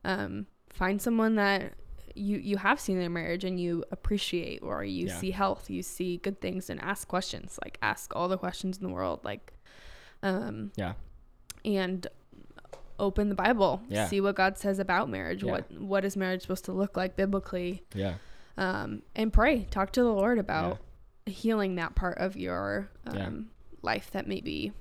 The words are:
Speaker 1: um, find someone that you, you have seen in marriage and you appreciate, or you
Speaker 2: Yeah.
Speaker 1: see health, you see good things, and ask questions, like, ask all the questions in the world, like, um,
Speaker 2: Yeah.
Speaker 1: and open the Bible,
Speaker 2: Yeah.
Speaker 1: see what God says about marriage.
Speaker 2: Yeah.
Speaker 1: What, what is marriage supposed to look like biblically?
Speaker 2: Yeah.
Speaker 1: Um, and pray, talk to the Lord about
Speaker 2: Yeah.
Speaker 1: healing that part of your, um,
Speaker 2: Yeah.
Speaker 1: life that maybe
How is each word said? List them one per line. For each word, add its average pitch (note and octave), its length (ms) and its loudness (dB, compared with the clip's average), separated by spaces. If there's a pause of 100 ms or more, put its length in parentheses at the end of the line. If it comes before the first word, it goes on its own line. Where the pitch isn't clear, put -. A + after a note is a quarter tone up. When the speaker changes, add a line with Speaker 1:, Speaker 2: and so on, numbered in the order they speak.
Speaker 1:
um, F#3+ 420 -2 (240)
find G3 320 0
someone A3+ 320 4
that G3+ 400 2 (400)
you, G3+ 240 -2
you G3+ 180 0
have G3+ 240 2
seen F#3 200 0
in F3 120 0
marriage E3+ 320 -2
and F#3 160 0
you E3+ 300 0
appreciate, - 720 0
or - 220 -2
you F3 220 -2
Speaker 2:
Yeah. F#3 120 -4
Speaker 1:
see F#3+ 140 0
health, G3 380 0
you F3+ 120 -4
see F3+ 360 -4
good G3 220 -4
things, F#3 300 -4
and - 100 -6
ask - 280 -4
questions, - 560 -4
like, - 180 -10
ask - 340 -2
all F3 120 0
the F#3 100 0
questions F#3 400 -4
in F#3+ 80 -6
the F#3 60 -4
world, - 320 -2
like, - 280 -8 (680)
um, G3 540 -2
Speaker 2:
Yeah. F#2 180 -2 (680)
Speaker 1:
and F#3+ 420 0 (920)
open G3+ 300 4
the G3 60 2
Bible, G3 540 4
Speaker 2:
Yeah. G#3 200 2
Speaker 1:
see G3 120 4
what G3 160 4
God F#3+ 220 4
says G3 200 2
about F#3 300 2
marriage. F#2+ 340 -2
Speaker 2:
Yeah. F#3 100 2
Speaker 1:
What, - 200 -2
what G3 320 0
is G3 120 0
marriage F#3 260 0
supposed - 240 -4
to F#3 60 -4
look F#3+ 240 0
like F#3 200 0
biblically? F#3+ 680 0 (100)
Speaker 2:
Yeah. F#2+ 200 0 (420)
Speaker 1:
Um, F#3 460 -2 (140)
and A3 160 2
pray, A#3 380 8
talk G3 220 0
to B3 100 4
the A#3 100 6
Lord G#3+ 260 4
about F3 400 0 (480)
Speaker 2:
Yeah. G3+ 60 -4
Speaker 1:
healing G#3 440 2
that E3 180 -2
part - 240 2
of F#3+ 180 0
your, G2 540 -2 (160)
um, - 100 -4
Speaker 2:
Yeah. F#2 140 -2 (520)
Speaker 1:
life - 280 -2
that G3 160 -6
maybe D2+ 540 -4